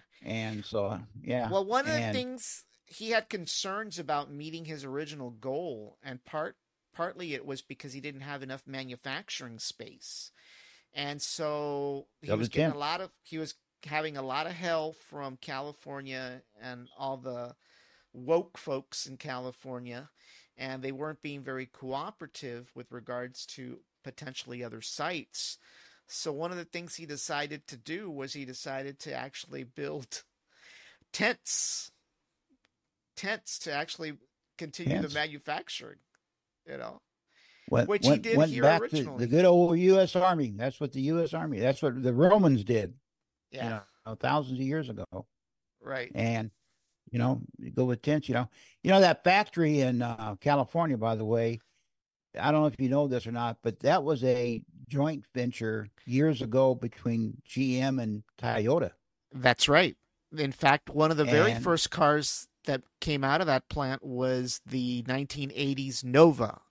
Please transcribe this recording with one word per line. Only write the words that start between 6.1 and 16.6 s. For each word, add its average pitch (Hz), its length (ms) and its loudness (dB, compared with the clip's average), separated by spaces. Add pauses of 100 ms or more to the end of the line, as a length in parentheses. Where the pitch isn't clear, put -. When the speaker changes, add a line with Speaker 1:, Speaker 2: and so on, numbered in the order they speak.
Speaker 2:
part-, 156 320 -8 (380)
partly 170 400 -6
it 120 120 -8
was 139 160 -8
because 135 300 -16
he 135 80 -12
didn't 135 220 -12
have 139 200 -10
enough 135 240 -12
manufacturing 135 920 -10
space. - 760 -14 (600)
And 143 280 -6
so 143 840 -4 (140)
he - 80 -12
Speaker 1:
Double 107 120 0
Speaker 2:
was 117 100 -2
getting 151 160 2
a 151 60 0
Speaker 1:
chin. 143 80 -10
Speaker 2:
lot 156 200 -2
of, 190 100 -12 (120)
he 160 160 -12
was 156 160 -8 (300)
having 151 320 -4
a 135 60 -6
lot 135 240 -4
of 180 60 -6
hell 165 400 -2
from 139 460 -12
California 135 1040 -10 (180)